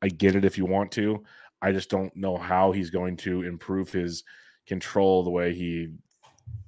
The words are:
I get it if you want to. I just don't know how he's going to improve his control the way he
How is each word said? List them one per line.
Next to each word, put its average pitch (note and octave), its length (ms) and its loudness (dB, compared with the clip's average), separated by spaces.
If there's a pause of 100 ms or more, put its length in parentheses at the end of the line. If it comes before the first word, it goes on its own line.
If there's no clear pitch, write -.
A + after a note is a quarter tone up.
I G2+ 40 4
get F#2 280 4
it G2 100 4
if F#2+ 120 2
you F#2 80 0
want G2 280 0
to. G#2+ 300 -2 (380)
I F#2+ 100 2
just F#2+ 180 -2
don't F#2+ 260 -4
know F#2 220 -4
how F#2 340 2
he's F#2 180 -2
going F2+ 280 -4
to F2+ 240 -4
improve F2+ 500 -4
his F2 320 -4 (440)
control F#2+ 560 4
the F2+ 60 -2
way F2 240 0
he E2+ 360 -4 (800)